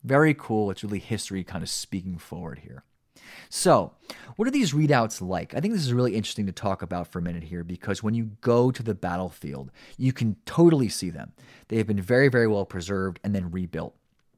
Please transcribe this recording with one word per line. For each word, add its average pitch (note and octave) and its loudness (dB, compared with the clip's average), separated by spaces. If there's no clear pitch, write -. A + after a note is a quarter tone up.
Very C#3+ 6
cool. G#2+ 0
It's - -8
really G2+ -4
history F#2+ -6
kind F2 -8
of D#2+ -8
speaking F#2 -6
forward E2 -12
here. - -20
So, - 4
what A3 0
are C4 0
these G#3+ 2
redoubts C#3+ 2
like? F2+ -4
I C3+ 0
think G#3 -2
this F3+ -2
is B2 0
really B2 2
interesting G#2+ -4
to F#2 -4
talk F#2+ -4
about F2 -6
for - -8
a E2+ -4
minute E2+ -6
here, E2+ -8
because F2+ -6
when G#2+ 0
you A2+ -4
go B2 4
to B2 -8
the A2 -4
battlefield, F2 -6
you B2+ 0
can A2 -2
totally D#3+ 6
see F#2 -6
them. D#2+ -12
They A2 -2
have A2 2
been G2+ 0
very, B2 6
very A#2+ 6
well G2+ 2
preserved F#2+ -4
and G2+ 0
then F2+ -2
rebuilt. E2+ -6